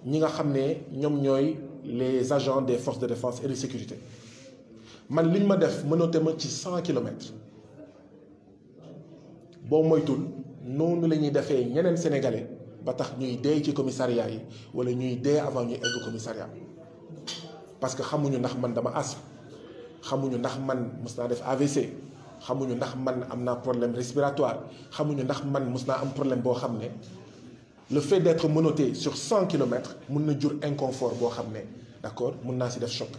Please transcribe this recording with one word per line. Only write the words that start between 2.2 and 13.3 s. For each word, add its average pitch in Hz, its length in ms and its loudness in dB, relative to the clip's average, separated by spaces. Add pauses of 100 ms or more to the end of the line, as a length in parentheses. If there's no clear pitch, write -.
agents 135 300 4
des 123 160 2
forces 123 220 -2
de 123 80 0
défense 120 360 -2
et 139 40 -2
de 131 80 -2
sécurité. 117 420 -6 (1120)
Man, 165 240 4
liñ 202 140 6
ma 196 100 8
def, 151 260 4
menotté 160 360 4
ma 160 180 4
ci - 100 -6
cent 180 340 -4
kilomètres. 113 520 -2 (2250)
Boo 151 200 6
moytul, 151 440 4 (360)
noonu 165 440 2
la 160 80 6
ñuy 147 160 2
defee 135 340 2
ñeneen 165 320 2
sénégalais 131 500 0 (380)
ba 127 80 0
tax - 260 -4
ñuy 127 180 -2